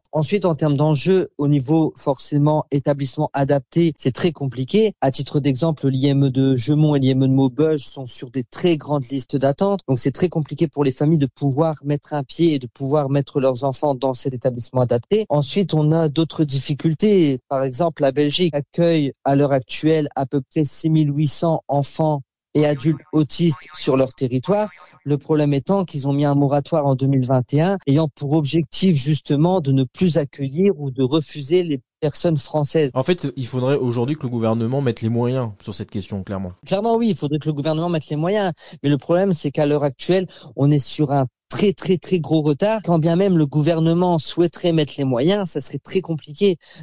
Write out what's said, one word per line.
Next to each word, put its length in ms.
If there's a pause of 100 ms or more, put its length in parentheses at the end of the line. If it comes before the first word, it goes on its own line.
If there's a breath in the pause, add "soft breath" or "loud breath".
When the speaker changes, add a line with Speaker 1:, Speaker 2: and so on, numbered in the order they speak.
(140)
Speaker 1:
Ensuite, 320
en 100
termes 220
d'enjeux, 500 (100)
au 120
niveau 480
forcément 720
établissement 460 (160)
adapté, 640
c'est 160
très 180
compliqué. 600 (100)
À 80
titre 300
d'exemple, 480
l'I 180
M 220
E 20
de 260
Gemont 400
et 40
l'I 100
M 140
E 40
de 60
Maubeuge 500
sont 220
sur 240
des 140
très 340
grandes 280
listes 300
d'attente. 520
Donc, 100
c'est 140
très 180
compliqué 380
pour 160
les 80
familles 260
de 80
pouvoir 580
mettre 300
un 80
pied 320
et 60
de 80
pouvoir 420
mettre 300
leurs 240
enfants 320
dans 180
cet 220
établissement 460
adapté. 480
Ensuite, 440
on 180
a 180
d'autres 340
difficultés. 960 (100)
Par 140
exemple, 400
la 80
Belgique 420
accueille 600 (100)
à 120
l'heure 160
actuelle 640
à 120
peu 140 (100)
près 120
six 280
mille 200
huit 140
cents 420
enfants 540 (320)
et 140
adultes 340 (120)
autistes 440 (160)
sur 240
leur 160
territoire. 560 (360 loud breath)
Le 120
problème 380
étant 300
qu'ils 220
ont 60
mis 120
un 100
moratoire 500
en 80
deux 140
mille 180
vingt 260
et 100
un, 160 (100)
ayant 260
pour 200
objectif 600
justement 640
de 120
ne 140
plus 340
accueillir 600
ou 120
de 100
refuser 600
les 180 (180)
personnes 380
françaises. 560
Speaker 2:
En 80
fait, 260 (100)
il 100
faudrait 280
aujourd'hui 400
que 80
le 60
gouvernement 520
mette 200
les 80
moyens 400 (140)
sur 100
cette 160
question, 340
clairement. 280 (120)
Speaker 1:
Clairement, 320
oui, 140
il 60
faudrait 240
que 80
le 60
gouvernement 360
mette 200
les 60
moyens. 380 (300 loud breath)
Mais 60
le 100
problème, 340
c'est 160
qu'à 160
l'heure 180
actuelle, 440 (280 loud breath)
on 140
est 80
sur 340
un 140 (240)
très, 240
très, 240
très 220
gros 240
retard. 400
Quand 160
bien 160
même 200
le 120
gouvernement 720
souhaiterait 540
mettre 260
les 60
moyens, 440
ça 100
serait 200
très 220
compliqué 560 (260 loud breath)